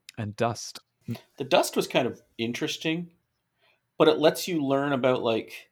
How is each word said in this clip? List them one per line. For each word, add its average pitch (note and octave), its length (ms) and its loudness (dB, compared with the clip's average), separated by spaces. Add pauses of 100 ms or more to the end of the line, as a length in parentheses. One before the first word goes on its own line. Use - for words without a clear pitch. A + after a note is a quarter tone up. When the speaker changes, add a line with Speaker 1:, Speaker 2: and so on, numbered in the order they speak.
(180)
Speaker 1:
And G#2 180 -8
dust. - 440 -4 (580)
Speaker 2:
The C3+ 60 -6
dust - 300 2
was G3 120 0
kind C#3+ 200 0
of G#2+ 140 -8 (160)
interesting, D#3 760 -4 (840)
but D#3 120 6
it C#3 100 6
lets D3 280 2
you E3 160 -2
learn C#3 300 0
about, B2+ 300 2
like, - 500 -4